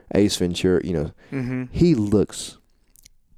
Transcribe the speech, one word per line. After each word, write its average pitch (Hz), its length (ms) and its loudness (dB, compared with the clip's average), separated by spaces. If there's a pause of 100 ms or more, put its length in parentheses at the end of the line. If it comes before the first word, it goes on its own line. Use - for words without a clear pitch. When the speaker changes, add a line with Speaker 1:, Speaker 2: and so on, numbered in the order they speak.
(140)
Speaker 1:
Ace 101 240 2
Ventura?" 90 460 0
You 87 100 -4
know, 73 180 -4 (200)
Speaker 2:
Mm-hmm. 127 400 -6
Speaker 1:
he 170 240 4
looks 104 640 -2 (800)